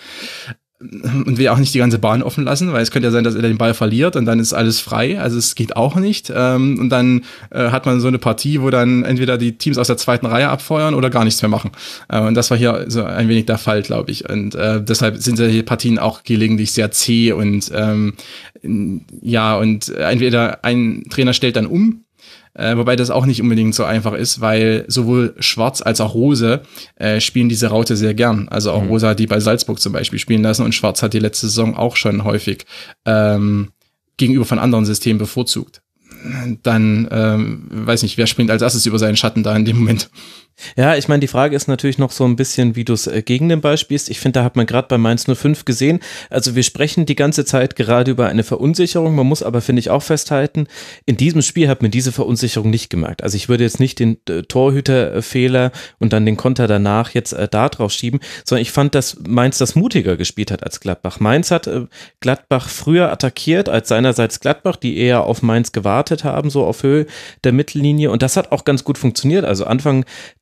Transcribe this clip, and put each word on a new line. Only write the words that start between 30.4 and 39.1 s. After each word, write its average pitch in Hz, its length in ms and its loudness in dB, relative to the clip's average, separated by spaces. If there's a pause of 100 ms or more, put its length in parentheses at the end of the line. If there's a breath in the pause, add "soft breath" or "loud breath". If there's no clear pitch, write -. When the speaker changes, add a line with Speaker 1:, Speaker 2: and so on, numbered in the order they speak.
Speaker 1:
lassen 110 200 2
und 113 120 0
Schwarz 98 260 -2
hat 104 120 -2
die 107 60 2
letzte 107 280 -2
Saison 110 280 0
auch 120 200 -2
schon 101 280 0
häufig, 104 420 -4 (400 loud breath)
ähm, 104 640 2 (460)
gegenüber 127 280 2
von 120 140 0
anderen 117 260 2
Systemen 107 320 0
bevorzugt. - 640 -4 (800)
Dann, 110 480 2
ähm, 110 600 0
weiß 110 320 -2
nicht, 101 140 -4
wer 113 100 0
springt 113 240 0
als 110 100 2
erstes 117 240 0
über 110 140 0
seinen 107 180 2